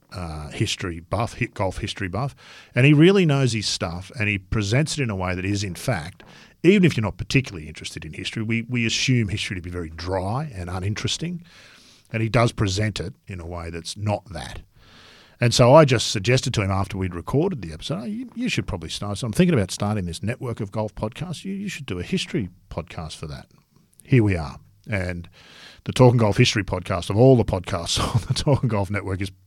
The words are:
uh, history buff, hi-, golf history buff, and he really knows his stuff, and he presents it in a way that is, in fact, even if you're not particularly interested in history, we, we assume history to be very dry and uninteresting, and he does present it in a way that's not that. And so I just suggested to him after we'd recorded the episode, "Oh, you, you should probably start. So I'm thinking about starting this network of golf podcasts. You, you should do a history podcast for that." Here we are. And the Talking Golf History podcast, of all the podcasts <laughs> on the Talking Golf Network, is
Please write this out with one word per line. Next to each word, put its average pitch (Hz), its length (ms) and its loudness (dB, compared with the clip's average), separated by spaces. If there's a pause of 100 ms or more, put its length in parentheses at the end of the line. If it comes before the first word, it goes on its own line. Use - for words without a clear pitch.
(120)
uh, 78 380 -10
history 92 500 -4
buff, 95 380 -4
hi-, 123 160 -2
golf 95 260 -4
history 101 280 -6
buff, 107 280 -6 (380)
and 123 120 6
he 151 80 10
really 180 320 8
knows 139 280 2
his 107 140 -2
stuff, 90 520 -4
and 104 100 0
he 104 80 0
presents 110 600 0
it 147 60 -2
in 120 60 -2
a 104 60 -4
way 92 200 -2
that 90 100 -4
is, 101 180 -2
in 92 120 -6
fact, 85 480 -6 (400)
even 190 220 0
if 147 100 2
you're 113 80 -4
not 95 140 -6
particularly 85 500 -6
interested - 380 -14
in 78 80 -12
history, - 280 -10
we, 113 220 -4
we 117 220 -4
assume 117 420 0
history 101 280 -6
to 90 60 -10
be 85 80 -10
very 87 200 -8
dry 92 680 -4
and 90 140 -8
uninteresting, 104 760 -4 (680)
and 113 120 -2
he 113 60 0
does 117 240 2
present 104 480 -2
it 82 120 -8 (140)
in 92 140 -10
a 82 40 -12
way 85 240 -10
that's 82 280 -10
not 104 340 -2
that. 71 300 -12 (840)
And 120 100 4
so 127 200 8
I 160 100 12
just 123 280 2
suggested 120 420 0
to - 80 2
him 98 100 0
after 98 260 -2
we'd 92 160 -2
recorded 135 480 -2
the 80 120 -10
episode, 139 280 -8
"Oh, 240 40 -8
you, 226 280 -6
you 240 140 -4
should - 180 -2
probably 82 220 -6
start. 101 300 -6
So 123 100 -6
I'm 110 60 -4
thinking 175 200 4
about 104 180 2
starting 104 340 -2
this 82 180 -8
network 117 380 -6
of 101 100 -8
golf 110 240 -4
podcasts. 143 480 -8
You, 190 80 -8
you 202 160 -6
should 156 180 -10
do 90 140 -6
a 85 40 -4
history - 440 -2 (220)
podcast 82 480 -10
for - 100 -12
that." 69 200 -12 (580)
Here 123 180 6
we 101 140 2
are. 78 200 -6 (320)
And 90 380 -4 (560)
the - 80 -6
Talking 123 260 8
Golf 107 200 4
History 113 260 4
podcast, 90 460 -4
of 101 80 0
all 131 180 10
the 117 80 6
podcasts 90 560 -2
<laughs> - 160 0
on 117 120 2
the - 60 2
Talking 135 360 0
Golf 101 200 -2
Network, 98 320 -4
is 98 100 -6 (160)